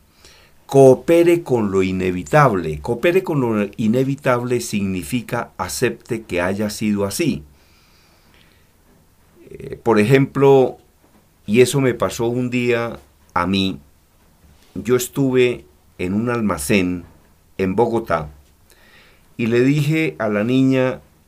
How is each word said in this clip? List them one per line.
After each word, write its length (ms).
Coopere 680
con 260
lo 140
inevitable. 960
Coopere 420
con 200
lo 360
inevitable 840
significa 1000
acepte 680
que 180
haya 300
sido 340
así. 380
Eh, 320
por 160
ejemplo, 800
y 160
eso 180
me 140
pasó 340
un 220
día 480
a 100
mí, 340
yo 220
estuve 680
en 160
un 160
almacén 720
en 160
Bogotá 540
y 80
le 160
dije 560
a 100
la 160
niña, 580